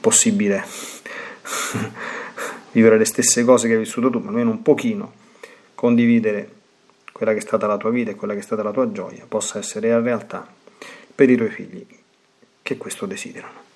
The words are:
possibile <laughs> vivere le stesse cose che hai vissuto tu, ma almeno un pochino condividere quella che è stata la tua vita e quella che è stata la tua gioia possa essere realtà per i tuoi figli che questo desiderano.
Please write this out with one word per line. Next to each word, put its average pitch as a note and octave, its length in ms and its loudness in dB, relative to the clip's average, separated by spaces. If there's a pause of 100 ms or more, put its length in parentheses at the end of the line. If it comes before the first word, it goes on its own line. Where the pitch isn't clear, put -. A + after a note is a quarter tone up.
possibile G2+ 640 2
<laughs> - 2000 -10
vivere A2+ 260 8
le A2 60 4
stesse - 400 0
cose A#2 220 6
che A2+ 80 4
hai A2 60 2
vissuto A#2 300 -2
tu, A#2 80 -4
ma G#2 100 -8
almeno A#2 220 0
un A2 120 -4
pochino A2+ 500 0 (640)
condividere A#2 760 2 (600)
quella A2 200 -2
che G#2+ 60 0
è - 40 -6
stata G#2+ 240 0
la G#2 120 0
tua A2+ 120 -2
vita A#2 200 -2
e G2 40 -8
quella G#2 200 -6
che G2+ 60 -6
è - 20 -12
stata G#2+ 200 -6
la G#2 100 -4
tua A#2+ 200 0
gioia F#2 340 -10
possa - 320 -6
essere A2+ 420 -2
realtà A#2 460 -6 (680)
per C3 160 6
i B2 60 8
tuoi A2+ 140 0
figli - 360 -14 (760)
che - 140 -6
questo - 300 -10
desiderano. - 580 -14 (120)